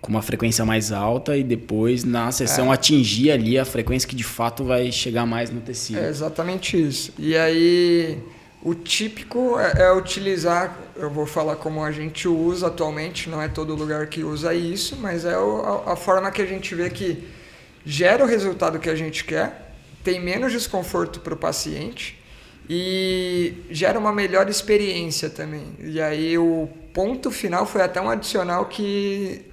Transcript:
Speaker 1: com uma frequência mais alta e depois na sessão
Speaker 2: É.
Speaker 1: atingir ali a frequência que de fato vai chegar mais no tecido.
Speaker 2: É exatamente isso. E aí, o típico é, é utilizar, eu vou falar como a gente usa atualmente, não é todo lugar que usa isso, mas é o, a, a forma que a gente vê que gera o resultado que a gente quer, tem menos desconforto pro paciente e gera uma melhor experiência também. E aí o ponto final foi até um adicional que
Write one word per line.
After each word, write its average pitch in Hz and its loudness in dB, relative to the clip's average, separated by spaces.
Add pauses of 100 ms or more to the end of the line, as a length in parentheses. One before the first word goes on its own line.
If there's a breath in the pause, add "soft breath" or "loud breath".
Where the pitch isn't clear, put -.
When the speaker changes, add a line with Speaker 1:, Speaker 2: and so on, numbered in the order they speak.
Speaker 1:
com - -12
uma 107 0
frequência 113 0
mais 110 2
alta 120 0
e 139 2
depois 117 0
na 120 0
sessão 131 2
Speaker 2:
É. - 6
Speaker 1:
atingir 131 4
ali 120 4
a 131 4
frequência 127 -2
que 131 -8
de 120 -4
fato 117 -4
vai 127 2
chegar 120 0
mais 117 -2
no 117 -6
tecido. 113 -6
Speaker 2:
É 160 -2
exatamente 175 -4
isso. 139 -2
E 156 2
aí, 165 4 (440 loud breath)
o 165 -2
típico 233 -2
é, - 4
é 185 8
utilizar, 185 0 (200)
eu 151 -4
vou 151 -2
falar 151 -2
como 156 -4
a 151 -2
gente 156 -4
usa 175 2
atualmente, 160 -4
não 156 -4
é 156 -2
todo 156 -4
lugar 151 -4
que 160 -6
usa 156 -2
isso, 175 -2
mas 175 -4
é 175 0
o, 202 0
a, - 0
a - 2
forma 190 2
que 208 -2
a 190 2
gente 190 -6
vê 175 -2
que 175 -4 (640 loud breath)
gera 180 4
o - 2
resultado 185 0
que 165 -2
a 160 0
gente 156 -6
quer, - -4 (320)
tem 180 0
menos 202 -2
desconforto 185 -4
pro 160 -6
paciente 156 -6 (500 loud breath)
e 180 0 (160)
gera 180 2
uma 208 2
melhor 196 4
experiência 185 0
também. 151 -10 (120)
E 156 -4
aí 156 2
o 165 4 (260)
ponto 247 0
final 185 0
foi 208 0
até 185 2
um 208 0
adicional 190 0
que 202 -2